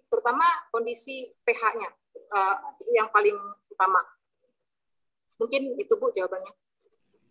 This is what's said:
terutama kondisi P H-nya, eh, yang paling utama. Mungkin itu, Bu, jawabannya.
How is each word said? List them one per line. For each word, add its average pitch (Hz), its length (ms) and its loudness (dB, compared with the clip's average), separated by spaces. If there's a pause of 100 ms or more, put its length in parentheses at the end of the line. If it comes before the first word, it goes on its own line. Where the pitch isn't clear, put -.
terutama 240 360 2 (280)
kondisi 240 560 -6 (160)
P 233 80 2
H-nya, 214 360 -4 (280)
eh, 196 380 0 (420)
yang 220 160 0
paling 208 240 4 (320)
utama. - 320 4 (1400)
Mungkin 262 400 -2
itu, - 240 -2
Bu, 254 80 0
jawabannya. 381 440 -4 (760)